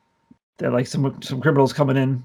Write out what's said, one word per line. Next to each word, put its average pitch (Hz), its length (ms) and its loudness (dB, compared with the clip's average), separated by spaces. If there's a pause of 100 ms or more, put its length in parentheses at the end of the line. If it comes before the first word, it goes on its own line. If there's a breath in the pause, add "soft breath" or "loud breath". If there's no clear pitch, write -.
(580)
that, - 160 -4
like, 123 140 0
some, 139 340 -2
some 131 200 -8
criminals 139 320 2
coming 135 240 0
in 131 280 0